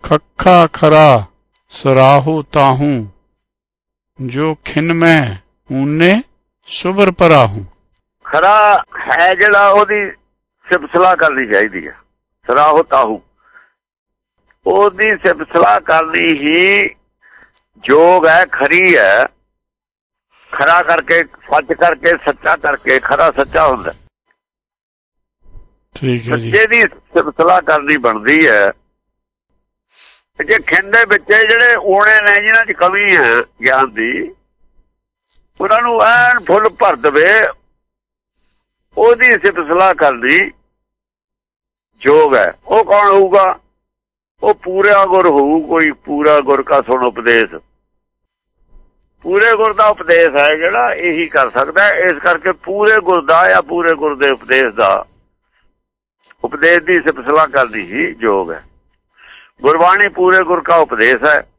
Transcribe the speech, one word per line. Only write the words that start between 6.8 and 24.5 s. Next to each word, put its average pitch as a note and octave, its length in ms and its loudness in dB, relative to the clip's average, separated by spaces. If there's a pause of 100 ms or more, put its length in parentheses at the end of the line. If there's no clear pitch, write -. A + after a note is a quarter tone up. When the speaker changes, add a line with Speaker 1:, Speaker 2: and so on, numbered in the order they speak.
Speaker 1:
ਪਰਾਹੂ। B2+ 540 2 (600)
Speaker 2:
ਖਰਾ G3+ 580 2 (160)
ਹੈ F3 360 0
ਜਿਹੜਾ, G3+ 320 2
ਉਹਦੀ G3+ 440 0 (560)
ਸਿਫਤ D#3+ 240 -4
ਸਲਾਹ F3+ 240 2
ਕਰਨੀ C#3 320 -2
ਚਾਹੀਦੀ G2 400 -2
ਹੈ। C2+ 60 -20 (540)
ਸਰਾਹੋ D3+ 360 2
ਤਾਹੂ, B2 380 -2 (1400)
ਉਹਦੀ G3+ 500 0
ਸਿਫਤ E3 380 -4
ਸਲਾਹ G3+ 260 2
ਕਰਨੀ E3 540 -2
ਹੀ F3+ 560 0 (920)
ਯੋਗ E3 440 4
ਹੈ, F3 240 4
ਖਰੀ E3+ 460 0
ਹੈ। G2+ 220 2 (1300)
ਖਰਾ E3 320 0
ਕਰਕੇ, E3 400 -2
ਸੱਚ D3+ 500 -6
ਕਰਕੇ, E3+ 440 -2
ਸੱਚਾ D#3+ 380 -4
ਕਰਕੇ, C3 440 -4
ਖਰਾ D3 320 -2
ਸੱਚਾ D#3 340 -2
ਹੁੰਦਾ। A2+ 280 -4 (2000)